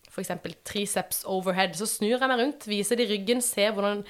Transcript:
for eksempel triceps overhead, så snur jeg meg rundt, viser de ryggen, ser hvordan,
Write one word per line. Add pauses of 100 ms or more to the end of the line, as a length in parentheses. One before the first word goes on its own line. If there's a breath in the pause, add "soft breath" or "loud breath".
(120)
for
eksempel (100)
triceps
overhead,
så
snur
jeg
meg
rundt,
viser
de
ryggen,
ser
hvordan,